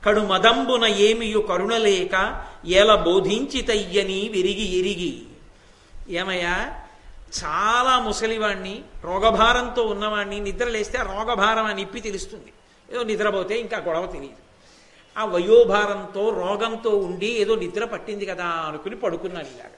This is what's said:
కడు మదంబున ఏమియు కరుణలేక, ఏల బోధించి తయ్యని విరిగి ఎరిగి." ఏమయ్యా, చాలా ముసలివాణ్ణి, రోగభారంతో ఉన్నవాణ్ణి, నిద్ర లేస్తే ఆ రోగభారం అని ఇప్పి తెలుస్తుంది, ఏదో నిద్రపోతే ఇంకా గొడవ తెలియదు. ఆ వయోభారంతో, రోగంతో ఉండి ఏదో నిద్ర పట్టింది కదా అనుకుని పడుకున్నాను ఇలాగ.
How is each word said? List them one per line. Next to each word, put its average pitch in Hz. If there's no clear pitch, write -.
కడు 208
మదంబున 233
ఏమియు 214
కరుణలేక, 202
ఏల 202
బోధించి 202
తయ్యని 196
విరిగి 190
ఎరిగి." 180
ఏమయ్యా, 185
చాలా 226
ముసలివాణ్ణి, 214
రోగభారంతో 226
ఉన్నవాణ్ణి, 208
నిద్ర 202
లేస్తే 226
ఆ 254
రోగభారం 220
అని 196
ఇప్పి 196
తెలుస్తుంది, 202
ఏదో 247
నిద్రపోతే 208
ఇంకా 220
గొడవ 170
తెలియదు. 139
ఆ 220
వయోభారంతో, 202
రోగంతో 208
ఉండి 185
ఏదో 220
నిద్ర 190
పట్టింది 202
కదా 180
అనుకుని 165
పడుకున్నాను 175
ఇలాగ. -